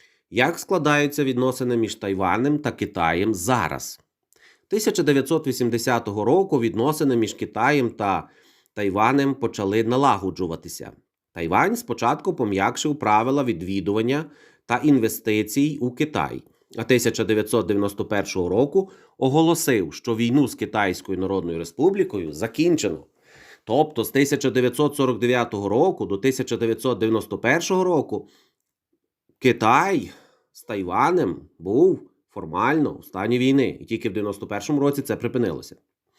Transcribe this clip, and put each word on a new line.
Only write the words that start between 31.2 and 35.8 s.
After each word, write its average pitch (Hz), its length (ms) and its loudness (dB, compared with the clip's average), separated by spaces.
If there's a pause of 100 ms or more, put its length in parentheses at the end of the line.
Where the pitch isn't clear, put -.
був 127 500 2 (200)
формально 107 640 0
у - 120 -14
стані 110 360 -2
війни, 131 420 2
і - 40 -16
тільки 113 240 -4
в 95 40 -6
дев'яносто 101 340 -6
першому 104 320 -2
році 139 220 0
це - 140 -4
припинилося. 113 600 -4 (440)